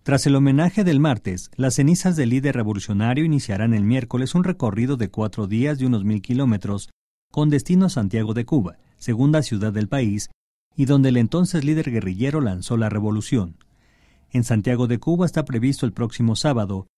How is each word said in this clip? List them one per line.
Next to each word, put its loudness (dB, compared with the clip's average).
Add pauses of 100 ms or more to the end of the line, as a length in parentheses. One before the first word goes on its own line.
Tras 2
el 4
homenaje 4
del 4
martes, -2
las 0
cenizas 2
del 0
líder 0
revolucionario -2
iniciarán 0
el 0
miércoles -2
un 2
recorrido -2
de -4
cuatro -4
días -2
de -4
unos 0
mil -2
kilómetros -2 (420)
con 2
destino 2
a 0
Santiago -2
de -2
Cuba, -2 (200)
segunda 2
ciudad -2
del -2
país, -2 (460)
y 2
donde 4
el 4
entonces 2
líder 0
guerrillero -2
lanzó -2
la 0
revolución. -2 (760)
En 0
Santiago 0
de -2
Cuba 0
está -2
previsto -2
el -2
próximo -2
sábado -2 (120)